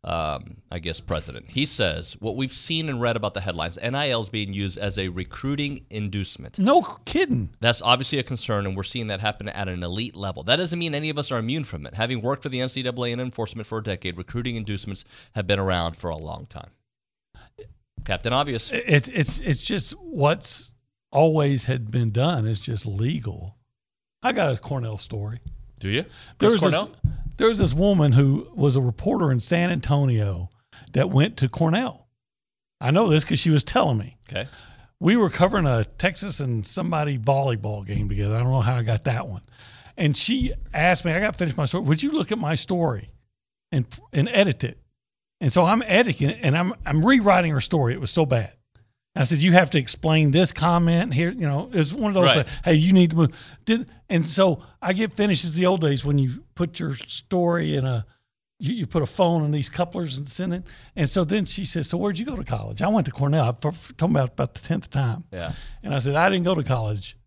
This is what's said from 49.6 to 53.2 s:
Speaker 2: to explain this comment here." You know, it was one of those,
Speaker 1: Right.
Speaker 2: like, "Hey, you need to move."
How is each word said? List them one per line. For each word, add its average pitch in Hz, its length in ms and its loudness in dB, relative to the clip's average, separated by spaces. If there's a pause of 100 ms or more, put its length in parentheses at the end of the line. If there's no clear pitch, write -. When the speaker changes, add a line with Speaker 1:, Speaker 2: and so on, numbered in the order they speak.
Speaker 2:
to 156 80 2
explain 156 520 2
this 165 200 4
comment 170 640 2
here." 170 160 2
You 208 160 -4
know, 156 260 -2
it 202 40 2
was 156 160 2
one 220 160 -2
of 196 60 -2
those, 175 200 8
Speaker 1:
Right. - 20 4
Speaker 2:
like, 143 100 2 (160)
"Hey, 170 120 4
you 170 180 6
need 180 180 8
to 160 40 -2
move." - 500 0